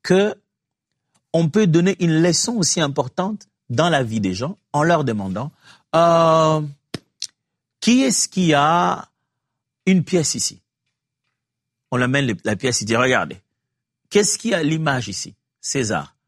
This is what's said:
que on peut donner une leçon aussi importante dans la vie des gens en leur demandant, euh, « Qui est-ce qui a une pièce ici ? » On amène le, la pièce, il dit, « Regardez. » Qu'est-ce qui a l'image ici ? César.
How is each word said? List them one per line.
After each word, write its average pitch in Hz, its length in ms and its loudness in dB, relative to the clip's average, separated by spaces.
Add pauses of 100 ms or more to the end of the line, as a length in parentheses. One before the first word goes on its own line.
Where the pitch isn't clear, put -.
que 196 320 0 (960)
on 165 160 0
peut 208 200 2
donner 175 320 2
une 165 220 2
leçon 180 320 0
aussi 180 260 -2
importante 151 640 -4 (220)
dans 143 200 0
la 143 140 2
vie 110 180 -4
des 95 140 -2
gens 135 240 -8 (140)
en 147 100 0
leur 165 220 2
demandant, 107 480 -6 (420)
euh, « 160 680 4 (1200)
Qui 247 220 4
est-ce 254 260 0
qui 175 240 0
a 165 560 2 (800)
une 185 160 4
pièce 170 320 -2
ici ? » - 260 -8 (1300)
On 123 100 0
amène 135 240 0
le, 107 180 -2
la 107 120 -2
pièce, 123 240 -2
il 104 60 -8
dit, « 113 100 0
Regardez. » 120 400 0 (760)
Qu'est-ce 202 280 2
qui 226 140 -4
a 175 100 -2
l'image 143 460 -2
ici ? - 260 -12 (260)
César. 104 560 -4 (120)